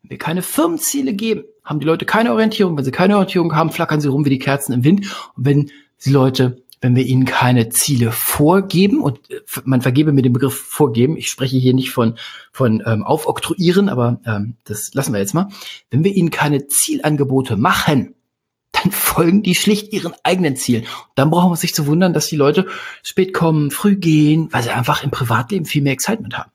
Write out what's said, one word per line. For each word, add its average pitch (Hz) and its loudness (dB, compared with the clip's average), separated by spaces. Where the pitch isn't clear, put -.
Wenn - -18
wir 135 -12
keine 170 -4
Firmenziele 285 -2
geben, 208 -2
haben 151 -4
die 139 -6
Leute 160 0
keine 233 2
Orientierung. 214 2
Wenn 135 -2
sie 131 -2
keine 190 4
Orientierung 185 2
haben, 160 2
flackern 151 -2
sie 147 -2
rum 139 2
wie 135 2
die 131 2
Kerzen 139 -2
im 123 0
Wind. 196 4
Und 127 -6
wenn 143 2
die 131 0
Leute, 131 2
wenn 123 2
wir 127 2
ihnen 127 2
keine 123 2
Ziele 117 0
vorgeben, 190 2
und, - -6
äh, - -14
f-, - -12
man 127 2
vergebe 143 2
mir 135 4
den 123 4
Begriff 127 0
vorgeben, 131 0
ich - -8
spreche 131 -4
hier 127 2
nicht 131 -2
von, 113 0
von, 110 0
ähm, 110 -2
aufoktroyieren, 175 0
aber, 120 0
ähm, 107 -4
das - -10
lassen 131 -2
wir 101 -2
jetzt 101 -4
mal. 190 0
Wenn 151 2
wir 196 2
ihnen 170 2
keine 147 -2
Zielangebote 139 0
machen, 139 0
dann - -2
folgen 175 2
die 185 2
schlicht 208 0
ihren 170 -6
eigenen 175 0
Zielen. 117 -2
Und - -16
dann 139 2
brauchen 175 4
wir - 2
uns 160 -4
nicht 175 -4
zu 156 -2
wundern, 165 2
dass 156 0
die 156 -6
Leute 147 2
spät 185 -2
kommen, 156 2
früh 202 0
gehen, 156 2
weil 123 -2
sie 117 -4
einfach 123 -2
im 143 -4
Privatleben 123 -2
viel 147 -2
mehr 139 2
Excitement - -6
haben. - -16